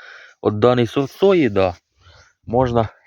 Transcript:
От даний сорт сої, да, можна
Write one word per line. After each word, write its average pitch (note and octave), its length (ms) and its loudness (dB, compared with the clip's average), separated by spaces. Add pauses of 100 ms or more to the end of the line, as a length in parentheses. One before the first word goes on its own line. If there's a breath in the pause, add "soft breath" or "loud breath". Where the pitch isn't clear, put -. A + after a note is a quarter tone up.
(420 loud breath)
От G#2+ 180 -4
даний B2 280 2
сорт C#3 240 -6
сої, F#3 380 0
да, F#2+ 260 -2 (680 soft breath)
можна A#2 440 -2 (180)